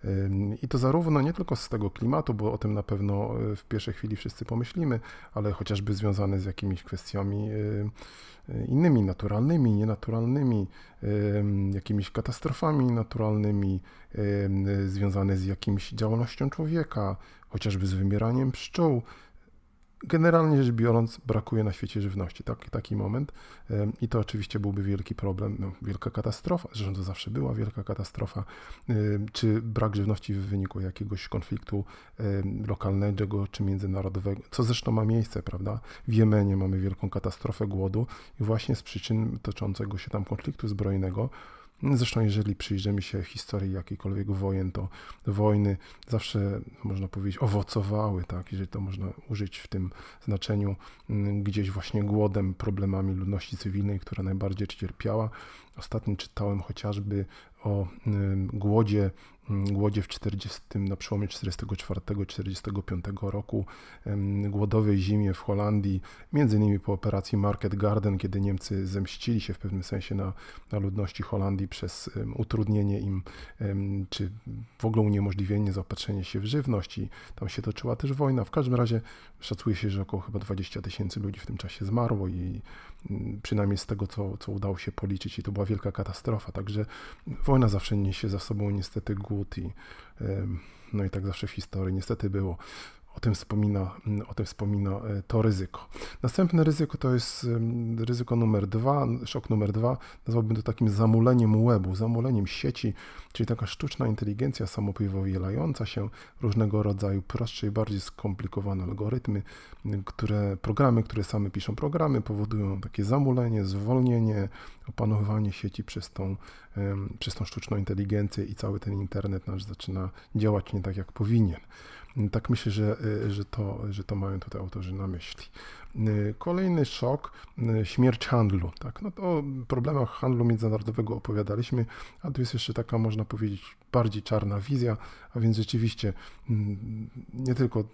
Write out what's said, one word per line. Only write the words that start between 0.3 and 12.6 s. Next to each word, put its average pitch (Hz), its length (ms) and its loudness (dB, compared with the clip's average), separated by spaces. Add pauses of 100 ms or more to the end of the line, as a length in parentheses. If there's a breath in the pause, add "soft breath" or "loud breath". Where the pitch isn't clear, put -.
i 131 60 -4
to 135 100 2
zarówno 151 420 4
nie 151 120 2
tylko 165 240 -2
z - 120 -6
tego 104 220 0
klimatu, 127 440 0
bo 107 180 0
o 110 60 -4
tym 107 160 0
na 104 80 -2
pewno, 101 520 0 (180)
e, 104 40 -4
w - 80 -14
pierwszej 107 300 -4
chwili 107 220 -4
wszyscy - 280 -8
pomyślimy, 120 560 -2 (340 loud breath)
ale 104 180 0
chociażby 101 420 -2
związane 98 460 2
z 92 40 -4
jakimiś 95 380 -4
kwestiami, 101 680 -4
e, 107 1040 -6
e, 110 100 -2
innymi, 139 380 6
naturalnymi, 110 680 4
nienaturalnymi, 113 920 2 (360 loud breath)
ym, 104 680 2
jakimiś 101 380 -2
katastrofami 127 760 0